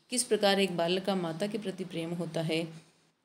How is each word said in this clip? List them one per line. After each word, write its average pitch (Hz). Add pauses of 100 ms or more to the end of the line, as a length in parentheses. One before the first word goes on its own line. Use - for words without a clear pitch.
किस 247
प्रकार 202
एक 180
बालक 180
का 202
माता 170
के 208
प्रति 190
प्रेम 165
होता 165
है 160 (520)